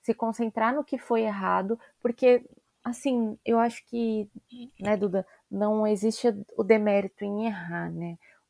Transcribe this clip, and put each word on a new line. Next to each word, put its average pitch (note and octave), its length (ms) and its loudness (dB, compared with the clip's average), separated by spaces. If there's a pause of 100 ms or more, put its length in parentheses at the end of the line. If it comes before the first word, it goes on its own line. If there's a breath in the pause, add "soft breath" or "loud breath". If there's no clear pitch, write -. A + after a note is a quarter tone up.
se A3 140 -2
concentrar A3+ 600 -2
no D4 80 -2
que C#4+ 140 -6
foi A3+ 260 0
errado, G3 560 0 (220 loud breath)
porque, B3 480 4 (340)
assim, A#3 640 -2
eu A#3 140 2
acho A#3 280 0
que, A3 440 -2 (500)
né, G#3 160 0
Duda, F#3+ 300 0 (240 soft breath)
não G#3+ 360 0
existe G#3+ 420 2 (280)
o G#3+ 80 -16
demérito G#3 600 2
em G#3 220 -4
errar, E3+ 460 -6
né? E3+ 260 -8 (320 soft breath)